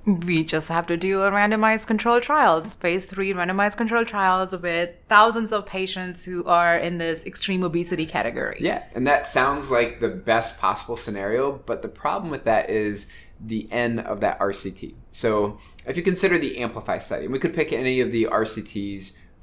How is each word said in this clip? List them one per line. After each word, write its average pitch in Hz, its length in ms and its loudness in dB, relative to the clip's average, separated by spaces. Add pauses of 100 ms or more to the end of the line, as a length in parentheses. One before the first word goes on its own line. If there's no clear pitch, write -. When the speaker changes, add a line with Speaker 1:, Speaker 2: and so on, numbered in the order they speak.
Speaker 1:
We 170 380 2
just 160 260 -2
have 170 160 0
to 170 100 -2
do 190 240 0
a 196 100 2
randomized 214 560 2
control 233 360 2
trials, 214 500 4
phase 180 320 -2
three 190 300 -4
randomized 190 420 0
control 233 300 0
trials 190 500 0
with 170 340 -2 (200)
thousands 220 420 6
of 202 140 -2
patients 185 580 -6
who 180 220 -6
are 170 320 6
in 175 180 -2
this 165 300 -4
extreme 185 360 -2
obesity 170 440 -2
category. 120 540 -4
Speaker 2:
Yeah, - 240 -2 (100)
and 127 120 0
that 147 200 4
sounds 135 440 0
like 120 300 0
the 113 80 0
best 110 500 0
possible 98 380 -2
scenario, 113 560 -2 (140)
but 113 160 -6
the 110 60 -6
problem 175 420 -4
with 139 140 -6
that 110 260 4
is 107 380 -2 (340)
the 110 280 -6
N 117 280 0
of 107 220 -6
that 101 200 0
R 98 140 0
C - 160 -8
T. - 260 -14 (160)
So 107 460 0 (280)
if 139 120 -6
you 170 40 -2
consider 180 360 2
the 135 200 -4
Amplify 110 380 -4
study, - 280 -6
and 120 80 -6
we 135 60 -2
could 165 140 -2
pick - 180 -2
any 127 300 0
of 113 100 0
the 113 160 2
R 107 200 2
C 110 160 -8
Ts 98 560 -10 (240)